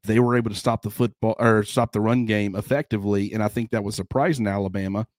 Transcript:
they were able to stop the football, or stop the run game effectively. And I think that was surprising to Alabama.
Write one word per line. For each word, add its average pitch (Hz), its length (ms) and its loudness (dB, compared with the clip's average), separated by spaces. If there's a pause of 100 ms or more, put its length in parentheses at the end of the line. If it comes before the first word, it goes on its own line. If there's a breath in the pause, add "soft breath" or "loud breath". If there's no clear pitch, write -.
they 107 160 2
were 120 160 4
able 117 140 0
to 104 60 -6
stop - 260 -2
the 107 80 -6
football, 113 480 -2
or 110 260 4
stop 120 280 -2
the 107 100 0
run 117 240 2
game 104 300 0
effectively. 101 760 -2
And 107 100 -2
I 107 60 0
think 117 200 -4
that 107 140 -2
was 98 120 -6
surprising 135 500 -2
to 101 60 0
Alabama. 98 540 -2 (140)